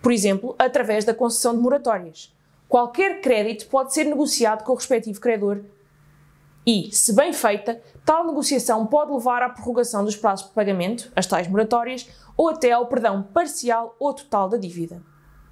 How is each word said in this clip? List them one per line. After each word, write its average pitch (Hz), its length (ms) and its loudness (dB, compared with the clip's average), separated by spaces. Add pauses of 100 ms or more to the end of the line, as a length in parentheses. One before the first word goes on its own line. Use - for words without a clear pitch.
Por 240 80 4
exemplo, 202 480 0
através 240 460 2
da 226 100 2
concessão 233 400 0
de 233 80 0
moratórias. 233 720 -2 (340)
Qualquer 247 520 2
crédito 220 480 0
pode 262 260 0
ser 302 80 2
negociado 240 640 0
com 254 80 0
o 247 40 0
respectivo 226 440 -2
credor 208 400 0 (1080)
e, 208 240 0
se - 200 0
bem 285 200 4
feita, 214 480 -2 (240)
tal 330 220 2
negociação 254 600 0
pode 294 260 2
levar 247 280 0
à 247 80 0
prorrogação 233 560 -2
dos 208 120 -4
prazos 196 320 -2
de - 40 -20
pagamento, 202 640 -2
as 190 100 0
tais 180 220 -2
moratórias, 233 640 -2 (280)
ou 320 120 4
até 311 240 2
ao 240 160 2
perdão 214 340 0
parcial 240 800 -2
ou 277 120 0
total 202 360 -2
da 226 80 -2
dívida. 175 440 -8 (520)